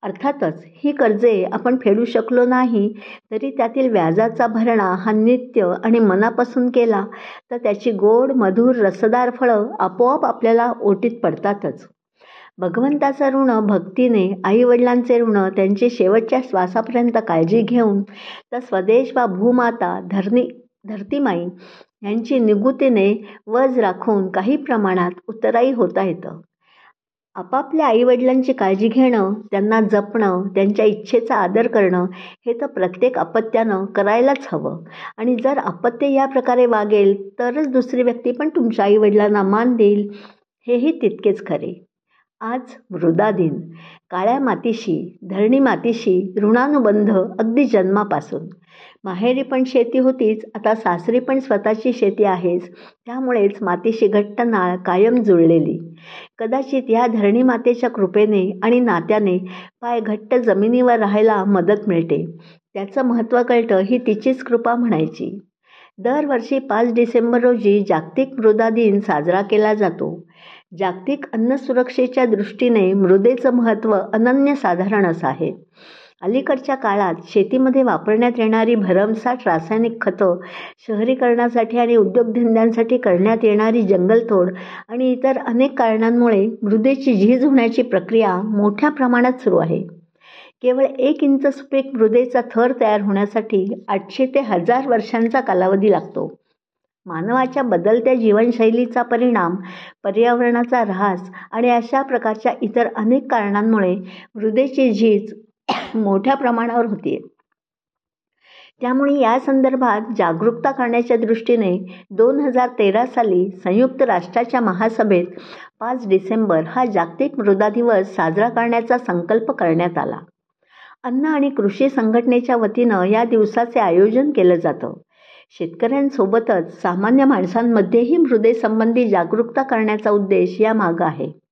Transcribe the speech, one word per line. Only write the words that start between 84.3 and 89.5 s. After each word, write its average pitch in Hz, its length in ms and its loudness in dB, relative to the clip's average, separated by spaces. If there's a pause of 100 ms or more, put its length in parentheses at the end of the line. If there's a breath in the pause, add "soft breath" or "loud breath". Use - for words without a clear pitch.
आणि 254 240 0
इतर 262 260 0
अनेक 262 400 0
कारणांमुळे 226 680 2 (160)
मृदेची 233 520 0
झीज 233 300 4
होण्याची 247 380 2
प्रक्रिया 196 540 0
मोठ्या 208 540 0
प्रमाणात 254 420 0
सुरू 240 240 0